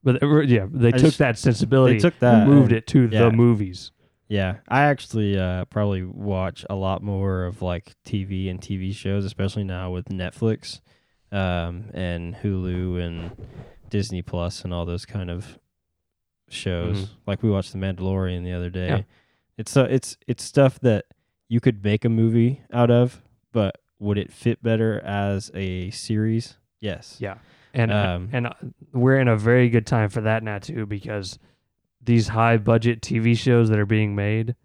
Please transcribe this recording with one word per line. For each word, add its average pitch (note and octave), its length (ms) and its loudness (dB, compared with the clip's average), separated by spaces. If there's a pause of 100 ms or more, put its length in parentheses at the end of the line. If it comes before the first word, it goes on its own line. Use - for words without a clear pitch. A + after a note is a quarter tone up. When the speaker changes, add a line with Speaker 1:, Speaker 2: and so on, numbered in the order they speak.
Speaker 1:
But, B2+ 200 2
uh, D3+ 180 4
yeah, A#2 300 2
they A#2 180 2
Speaker 2:
I A#2 40 4
Speaker 1:
took B2 80 2
Speaker 2:
just, D3+ 180 4
Speaker 1:
that A#2+ 180 2
sensibility B2+ 600 4
Speaker 2:
they G#2 40 0
took F3 200 2
that A#2+ 240 8
Speaker 1:
and C#3 60 6
moved C3 220 8
Speaker 2:
and, A2+ 60 2
Speaker 1:
it - 80 -8
to B2+ 200 4
Speaker 2:
yeah. A2 180 4
Speaker 1:
the A#2 80 6
movies. A2 600 2 (360)
Speaker 2:
Yeah, G2 280 -2 (100)
I C3+ 180 2
actually, G#2+ 540 0
uh, F2+ 280 -2
probably G2+ 360 -2
watch F#2 680 -6
a G#2 40 -4
lot F#2+ 280 -4
more F#2+ 420 -2
of, F2+ 160 -8
like, F2 420 -6
T G2 220 -6
V F#2+ 240 -6
and F2+ 140 -8
T G2 160 -8
V F#2+ 140 -6
shows, G2 340 -4
especially G2+ 360 -6
now F#2 300 -8
with F2+ 140 -8
Netflix, G2 760 -6 (500)
um, F2+ 600 -4
and E2+ 440 -8
Hulu F2+ 640 -4
and E2+ 320 -8 (600)
Disney G2 320 -4
Plus F2 420 -8
and F2+ 80 -8
all E2+ 140 -6
those F2 180 -8
kind F#2 260 -10
of F2 280 -12 (920)
shows. F#2+ 560 -6
Speaker 1:
Mm-hmm. G2+ 100 -16 (120)
Speaker 2:
Like, G2 160 -6
we A2+ 80 0
watched G2 220 -2
The G2 60 -10
Mandalorian F#2 640 -4
the F2+ 100 -8
other F2 180 -6
day. F2+ 180 -6
Speaker 1:
Yeah. G#2 140 -2 (560)
Speaker 2:
It's, - 180 -4
uh, C3 140 4
it's, - 260 -2 (100)
it's - 160 -6
stuff - 380 2
that A2+ 240 2 (440)
you A#2 120 0
could G#2 240 0
make G#2 200 0
a B2 40 2
movie A2+ 540 2 (100)
out A#2+ 180 4
of, B2 320 2 (300)
but G#2 240 0 (220)
would G#2 180 -2
it - 160 -6
fit - 300 -2
better A2 380 0
as G2+ 520 -4
a F#2 380 -6
series? A2+ 680 -4 (240)
Yes. - 400 -10
Speaker 1:
Yeah. G2 160 -10 (380)
And, A2 180 0
uh, G2 240 0
Speaker 2:
Um, F#2 160 -8
Speaker 1:
and, A#2+ 160 -2
uh, - 60 -10 (380)
we're C3 280 4
in B2+ 80 4
a A2+ 80 4
very A#2+ 320 4
good A2+ 180 2
time A2 220 0
for G#2+ 140 -6
that A2 200 0
now, G#2 160 -8
too, A2 280 -8
because G2+ 520 -10 (640)
these A#2 260 2
high-budget A2+ 760 2
T - 180 -4
V A#2 140 4
shows A#2 340 4
that G#2+ 100 2
are G#2 80 0
being G#2+ 300 0
made A2 480 -4